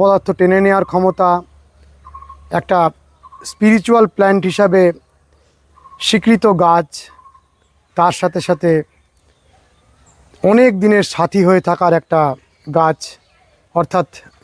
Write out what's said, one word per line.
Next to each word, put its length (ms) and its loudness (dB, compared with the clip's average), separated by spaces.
পদার্থ 260 0
টেনে 280 2
নেওয়ার 240 -2
ক্ষমতা, 400 -2
একটা 200 -2
স্পিরিচুয়াল 540 2
প্ল্যান্ট 340 2
হিসাবে 320 2
স্বীকৃত 380 0
গাছ, 240 2
তার 240 0
সাথে 280 -4
সাথে 220 -2
অনেক 300 4
দিনের 220 2
সাথী 340 -2
হয়ে 200 2
থাকার 320 0
একটা 200 -2
গাছ। 320 -2
অর্থাৎ 340 -2